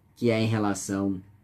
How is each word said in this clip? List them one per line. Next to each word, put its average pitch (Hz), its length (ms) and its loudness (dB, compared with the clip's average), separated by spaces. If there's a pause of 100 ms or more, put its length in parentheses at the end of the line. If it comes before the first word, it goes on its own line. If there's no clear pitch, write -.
(140)
que 120 160 0
é 110 100 2
em 110 60 2
relação 98 760 -2 (240)